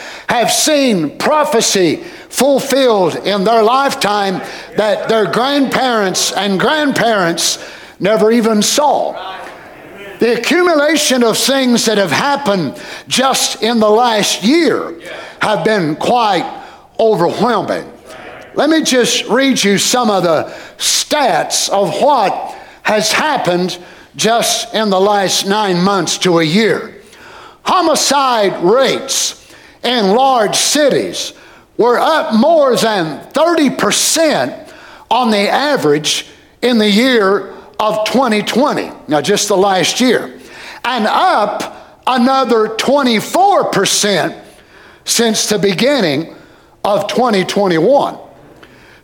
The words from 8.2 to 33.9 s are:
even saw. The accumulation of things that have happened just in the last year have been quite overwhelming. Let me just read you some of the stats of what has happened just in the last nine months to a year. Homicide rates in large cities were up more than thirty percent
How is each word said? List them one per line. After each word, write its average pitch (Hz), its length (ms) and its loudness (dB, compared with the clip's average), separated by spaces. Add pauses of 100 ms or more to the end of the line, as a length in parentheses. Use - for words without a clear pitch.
even 220 320 2
saw. - 500 0 (1080)
The 226 200 0
accumulation 302 840 2
of 214 120 2
things 254 500 0
that 214 120 0
have 185 140 0
happened 202 680 -2 (280)
just - 540 -2
in 226 180 0
the 214 100 4
last 220 540 2
year 226 540 0 (440)
have 196 220 0
been 175 320 0
quite 208 680 0 (360)
overwhelming. 175 920 0 (640)
Let 294 160 2
me 320 120 2
just - 440 0
read 254 360 0
you 196 160 2
some 240 320 0
of 185 120 0
the 156 320 0 (240)
stats - 920 -2
of 196 320 0
what 240 560 0 (260)
has 208 280 0
happened 185 680 -2 (360)
just 220 600 0
in 214 160 0
the 185 100 2
last 196 460 0
nine 196 360 0
months 190 360 0
to 180 200 2
a 165 60 0
year. 180 500 0 (720)
Homicide 262 960 0
rates 190 880 0 (300)
in 220 320 2
large 247 400 2
cities 160 800 0 (460)
were 226 200 2
up 294 360 0
more 269 420 4
than 165 540 -2
thirty 320 400 2
percent 214 1040 -2 (380)